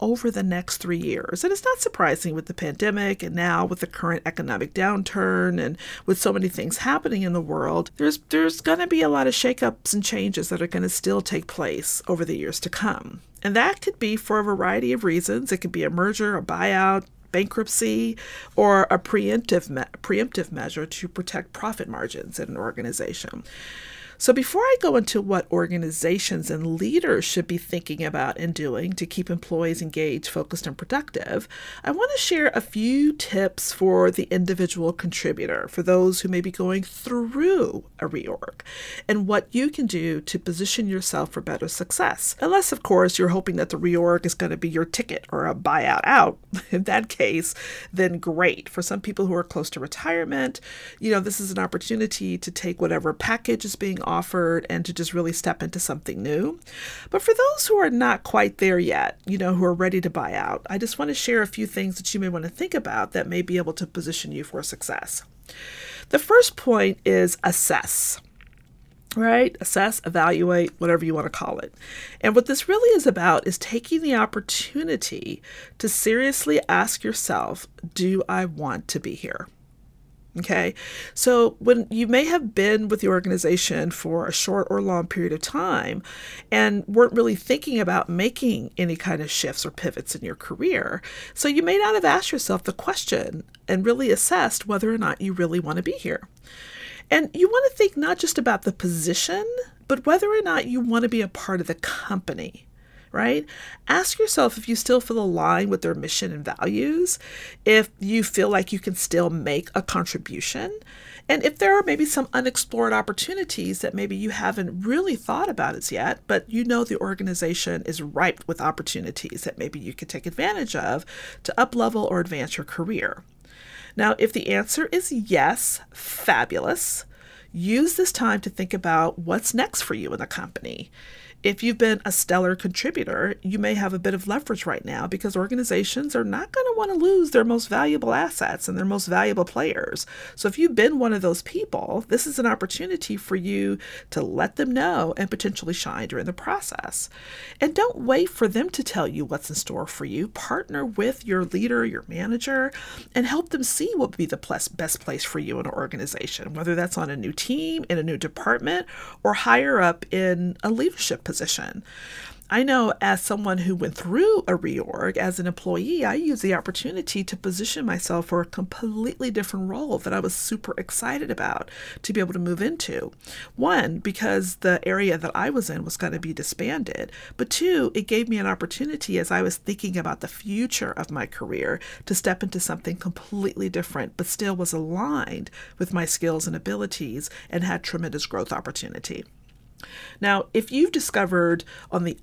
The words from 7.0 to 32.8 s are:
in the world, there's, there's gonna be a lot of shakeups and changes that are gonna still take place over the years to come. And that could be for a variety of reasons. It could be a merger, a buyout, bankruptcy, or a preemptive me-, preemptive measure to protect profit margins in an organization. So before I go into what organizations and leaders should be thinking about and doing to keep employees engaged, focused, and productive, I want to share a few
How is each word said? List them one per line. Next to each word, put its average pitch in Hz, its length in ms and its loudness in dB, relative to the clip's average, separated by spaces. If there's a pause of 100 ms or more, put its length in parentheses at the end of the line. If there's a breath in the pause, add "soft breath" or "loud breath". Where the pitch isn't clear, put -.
in 175 100 0
the 175 80 0
world, 156 560 -2
there's, 294 220 2 (100)
there's 320 320 2
gonna 339 240 2
be 330 160 2
a 302 80 4
lot 277 160 4
of 254 80 4
shakeups 247 580 0
and 208 100 0
changes 196 460 -2
that 170 140 -2
are 170 40 0
gonna 180 220 -2
still 196 320 0
take 170 260 -4
place - 600 -4
over 170 160 0
the 160 140 -2
years 78 220 -4
to 180 100 -6
come. - 500 -4 (240)
And 202 100 0
that 294 280 2
could - 160 -2
be 220 180 0
for 214 220 0
a 214 40 2
variety 208 520 2
of 226 100 0
reasons. 196 480 0
It 185 60 2
could 175 120 -4
be 170 140 -2
a 147 60 0
merger, 202 480 0
a - 40 -4
buyout, 190 640 2 (260)
bankruptcy, 220 840 0 (400 loud breath)
or 202 280 8
a 185 140 4
preemptive 202 720 0
me-, 131 140 -4 (180)
preemptive 208 500 -2
measure 156 360 -8
to 175 220 -10
protect 180 440 -8
profit - 340 -6
margins - 540 -8
in - 80 -8
an - 80 -8
organization. - 880 -8 (720 loud breath)
So - 160 4
before 262 300 0
I 523 180 6
go 302 140 4
into 220 260 2
what 196 300 -2
organizations 170 1000 -2
and 165 300 -2
leaders 277 460 2
should - 240 -2
be 170 100 -2
thinking 165 460 -6
about 147 340 -2
and 170 160 -4
doing 151 380 -2
to 170 140 -6
keep - 220 -6
employees 170 540 -2
engaged, 156 460 -4
focused, 160 400 -6
and - 100 -10
productive, - 720 -4 (340 loud breath)
I - 80 -2
want 453 220 0
to 539 100 0
share 311 320 4
a 226 60 2
few 262 520 2